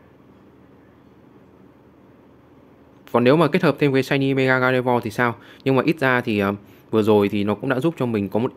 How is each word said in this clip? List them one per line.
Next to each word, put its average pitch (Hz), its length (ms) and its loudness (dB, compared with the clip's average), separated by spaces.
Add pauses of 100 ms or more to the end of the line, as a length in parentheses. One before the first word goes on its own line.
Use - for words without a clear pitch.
(3000)
Còn 120 120 0
nếu 135 140 4
mà 165 100 2
kết 175 160 -2
hợp 147 160 2
thêm 147 120 0
với 131 120 0
Shiny 139 300 -2
Mega 131 260 2
Gardevoir 127 440 0
thì 113 60 -6
sao? 117 260 -2 (280)
Nhưng 135 120 0
mà 123 100 2
ít - 140 0
ra 127 220 0
thì, 110 180 -2
ờ, 101 140 0 (380)
vừa 110 120 2
rồi 104 260 4
thì 101 140 -2
nó 104 120 -2
cũng 131 140 -8
đã 127 100 0
giúp 160 180 -4
cho 131 80 -4
mình 104 240 -4
có 107 100 -2
một 127 180 -4